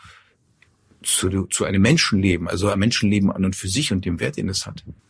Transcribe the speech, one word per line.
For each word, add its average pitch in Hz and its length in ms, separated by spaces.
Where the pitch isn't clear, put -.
zu, 95 440
zu - 180
einem 95 160
Menschenleben, 98 680
also 92 220
ein 101 100
Menschenleben 101 540
an 95 140
und 95 100
für 98 120
sich 127 220
und 95 140
dem 87 160
Wert, - 160
den 92 140
es - 160
hat? - 180